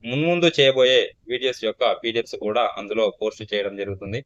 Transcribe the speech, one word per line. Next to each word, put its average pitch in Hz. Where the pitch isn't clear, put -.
మున్ముందు 165
చేయబోయే 131
వీడియోస్ 127
యొక్క 110
పీడిఎఫ్స్ 113
కూడా 107
అందులో 107
పోస్ట్ 107
చేయడం 101
జరుగుతుంది. 101